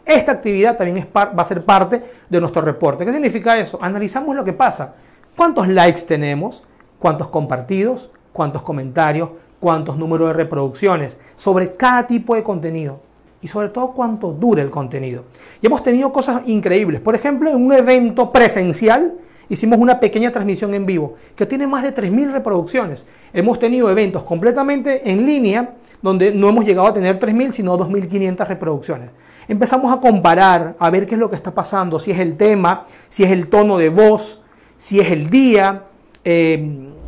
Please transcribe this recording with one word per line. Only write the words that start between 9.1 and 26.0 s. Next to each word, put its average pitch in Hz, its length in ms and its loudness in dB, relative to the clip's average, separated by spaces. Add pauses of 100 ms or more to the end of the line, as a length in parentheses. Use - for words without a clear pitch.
¿Cuántos 156 380 -2
números 160 320 0
de 160 60 -2
reproducciones? 151 840 -2 (180)
Sobre 185 420 -2
cada 247 300 2
tipo 233 280 -2
de 220 80 -2
contenido. 160 580 -8 (400)
Y 160 80 -14
sobre 208 220 -6
todo, 254 220 -6
cuánto 220 400 -6
dura 185 280 2
el 139 100 -2
contenido. 131 540 -10 (380)
Y 214 40 4
hemos 269 160 0
tenido 262 300 2
cosas 262 340 -2
increíbles. 190 540 0
Por 220 140 0
ejemplo, 285 340 0
en 294 80 0
un 254 160 2
evento 247 580 2
presencial, 226 840 2 (340)
hicimos 220 300 2
una 240 200 4
pequeña 226 320 0
transmisión 202 440 -4
en 202 100 -2
vivo 175 300 -2 (200)
que 202 120 -4
tiene 269 200 -4
más 269 160 -2
de 277 100 -2
tres 202 180 -4
mil 269 220 0
reproducciones. 202 720 -4 (260)
Hemos 214 260 0
tenido 240 320 0
eventos 190 340 0
completamente 269 840 -2
en 196 140 2
línea 247 520 0 (260)